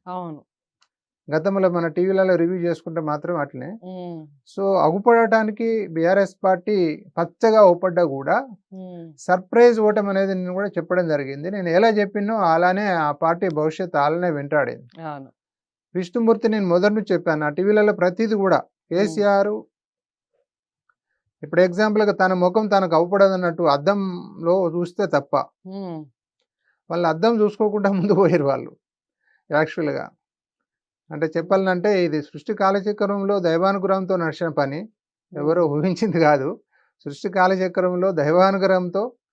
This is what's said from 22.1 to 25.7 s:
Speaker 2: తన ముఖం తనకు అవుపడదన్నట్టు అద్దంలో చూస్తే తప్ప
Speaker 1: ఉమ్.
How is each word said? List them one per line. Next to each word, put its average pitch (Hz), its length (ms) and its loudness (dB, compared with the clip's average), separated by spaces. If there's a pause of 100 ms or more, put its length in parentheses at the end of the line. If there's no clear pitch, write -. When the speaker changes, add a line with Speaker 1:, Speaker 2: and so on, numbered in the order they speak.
Speaker 2:
తన 185 200 2
ముఖం 185 360 2
తనకు 190 260 2
అవుపడదన్నట్టు 180 680 2
అద్దంలో 175 1120 0
చూస్తే 175 300 -4
తప్ప 143 300 -2 (300)
Speaker 1:
ఉమ్. 185 380 -12 (880)